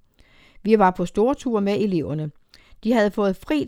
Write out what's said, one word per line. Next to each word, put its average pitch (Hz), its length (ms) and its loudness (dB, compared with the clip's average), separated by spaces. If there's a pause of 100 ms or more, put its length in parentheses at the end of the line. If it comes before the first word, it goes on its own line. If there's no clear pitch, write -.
(640)
Vi 214 160 4
var 185 120 4
på 180 160 -4
stortur 233 540 -2
med 202 200 0
eleverne. 156 500 -2 (540)
De 220 80 0
havde 214 180 2
fået 202 260 -2
fri - 320 -4